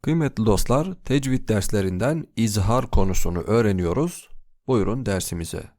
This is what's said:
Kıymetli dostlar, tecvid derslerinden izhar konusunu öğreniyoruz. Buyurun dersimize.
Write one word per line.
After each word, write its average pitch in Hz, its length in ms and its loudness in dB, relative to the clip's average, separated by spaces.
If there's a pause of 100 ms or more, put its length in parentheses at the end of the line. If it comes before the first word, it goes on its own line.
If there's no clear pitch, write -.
Kıymetli 143 440 0
dostlar, 135 480 2 (100)
tecvid 131 440 -2
derslerinden 104 760 0 (100)
izhar 110 540 0
konusunu 92 480 2
öğreniyoruz. 104 880 0 (380)
Buyurun 113 400 0
dersimize. 85 720 -6